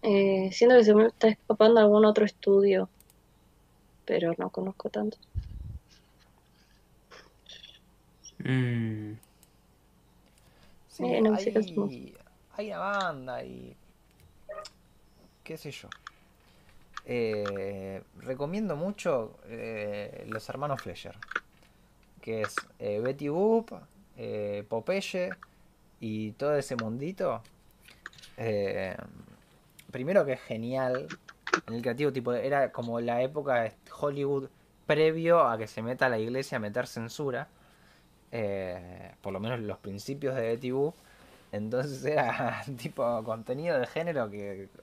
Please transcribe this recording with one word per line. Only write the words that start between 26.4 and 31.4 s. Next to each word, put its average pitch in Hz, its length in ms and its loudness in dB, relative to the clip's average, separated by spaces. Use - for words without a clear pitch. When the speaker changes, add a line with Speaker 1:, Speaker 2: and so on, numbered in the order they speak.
Speaker 3:
ese 135 200 -4
mundito. 123 640 -4
Eh, 98 580 -2
primero 151 360 0
que 131 80 0
es 127 80 -12
genial, 127 640 -4